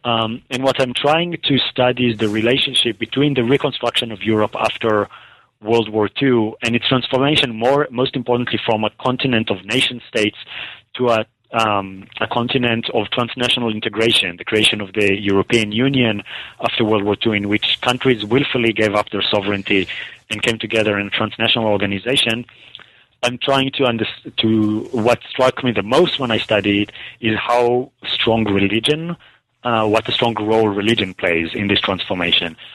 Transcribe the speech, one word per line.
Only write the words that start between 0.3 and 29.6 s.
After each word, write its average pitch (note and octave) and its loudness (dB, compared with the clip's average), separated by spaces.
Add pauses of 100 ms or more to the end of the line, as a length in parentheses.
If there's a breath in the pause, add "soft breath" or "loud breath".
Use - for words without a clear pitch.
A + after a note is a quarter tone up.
and C3 -4
what C3+ 2
I'm B2 0
trying E3 0
to C3+ 0
study B2 0
is G#2+ -4
the A2 0
relationship A#2+ 0
between C3+ 0
the B2 2
reconstruction B2 0
of F#2+ -12
Europe G#2+ 2
after G#2+ 0 (540 loud breath)
World A2 2
War G#2+ 0
Two A#2+ 0
and A#2 -2
its - 0
transformation, C3 0
more, C3+ 2
most B2+ -2
importantly, A#2+ -2
from A2 0
a G#2+ 0 (100)
continent B2 0
of F#2 -4
nation B2 -2
states G#2+ 0 (600 loud breath)
to B2 0
a, A2 2 (280)
um, G2+ 0 (140)
a A#2 -2
continent A#2+ 0
of G#2+ -2
transnational A#2+ -2
integration, G#2+ 0
the - -16
creation G#2+ 0
of F#2+ -8
the G2+ 2
European G#2 2
Union A#2+ 2 (360 loud breath)
after - 0
World G#2+ 2
War G2+ 2
Two, A2+ 0
in G2+ 0
which - 0
countries B2 0
willfully A#2 0
gave G#2+ 0
up G#2 0
their G2+ -4
sovereignty G2 0 (420 loud breath)
and G#2+ -6
came A2+ 0
together G#2+ 0
in G2+ -4
a F#2+ -10
transnational A2+ 0
organization. A2+ 0 (760 loud breath)
I'm B2 -2
trying C3+ 0
to C#3 0
unders-, A#2 -2
to, A2 2 (120)
what A#2 2 (100)
struck B2+ 0
me B2 2
the G2+ -2
most C#3 2
when B2+ -2
I A2 0
studied G#2 0 (300 loud breath)
is A2 0
how B2 0 (140)
strong A2+ 2
religion, A2+ 0 (480 soft breath)